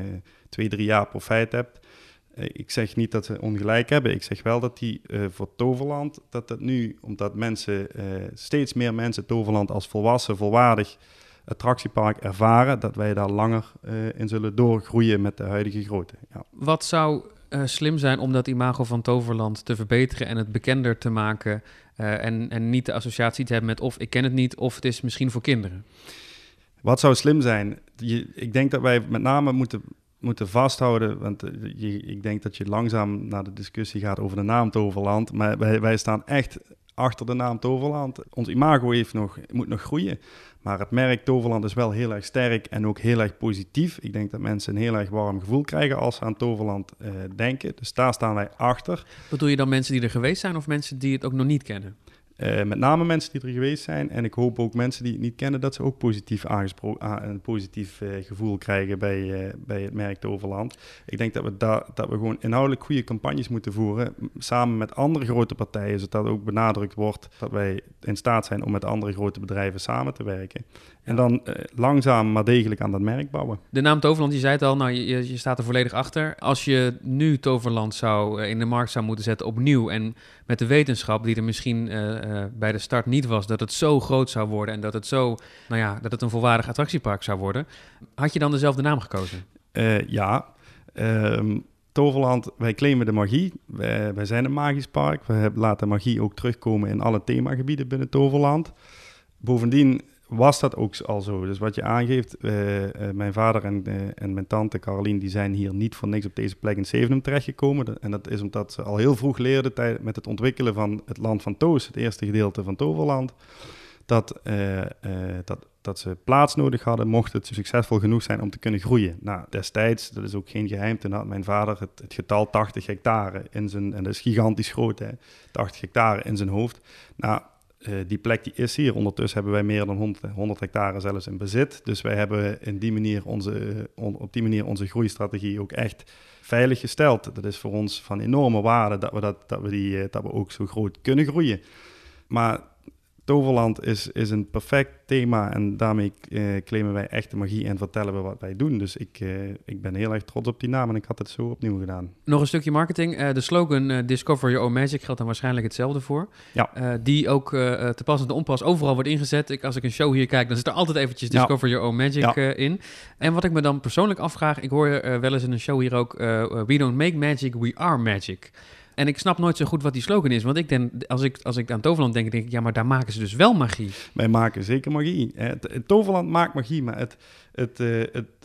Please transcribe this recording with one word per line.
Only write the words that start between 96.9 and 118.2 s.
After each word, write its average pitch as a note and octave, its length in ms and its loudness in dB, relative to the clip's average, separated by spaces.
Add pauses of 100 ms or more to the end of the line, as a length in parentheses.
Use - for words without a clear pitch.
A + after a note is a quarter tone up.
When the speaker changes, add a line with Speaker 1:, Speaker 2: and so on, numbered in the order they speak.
Speaker 1:
alle A2 220 2
themagebieden C3 640 -2
binnen C3 220 -2
Toverland. C#3+ 640 2 (640)
Bovendien B2 640 4 (260)
was B2 320 4
dat C3 160 0
ook A2 260 -2
al G#2 200 -4
zo. G2 240 -4
Dus G2 120 -4
wat G#2+ 180 -2
je - 80 -4
aangeeft, A#2+ 540 0
eh, G2+ 460 0 (240)
eh, G2 80 -6
mijn G2+ 180 -2
vader A2 300 2
en, G2+ 220 -2
eh, G#2 80 -4 (220)
en G2 180 -6
mijn F#2+ 140 -6
tante G#2+ 320 -2
Carolien, G#2 400 -2
die F#2+ 100 -4
zijn G2+ 240 -2
hier G2 200 -2
niet A2 220 -2
voor - 120 -6
niks G#2 180 -2
op G2 100 -10
deze G#2 200 -4
plek G#2 220 -2
in G2 80 -2
Zevenum B2 360 2
terechtgekomen. C#3 640 0
Dat, A2 140 -8
en G2+ 120 -8
dat G2+ 180 -8
is G#2 120 -4
omdat G#2 320 -6
ze - 80 -10
al G#2 160 -4
heel C3 180 6
vroeg C3 220 0
leerden C3 360 0
tij-, A#2 280 -2
met A2+ 140 -6
het - 120 -12
ontwikkelen A2+ 460 0
van G#2 320 -2
het - 120 -10
Land A2 240 0
van G#2 160 -6
Toos, D#3 300 4
het - 80 -16
eerste A2+ 300 -4
gedeelte G#2 380 0
van F#2+ 120 -4
Toverland, C#3+ 580 0 (720)
dat, A2+ 380 0
eh, G2 380 -2
eh, F#2 60 -4 (560)
dat, - 240 -10 (140)
dat - 180 -8
ze F#2 240 -8
plaats C#3+ 320 4
nodig C3+ 280 2
hadden, A2+ 240 2
mocht A2 260 2
het - 140 -4
succesvol G#2+ 520 0
genoeg A2 240 4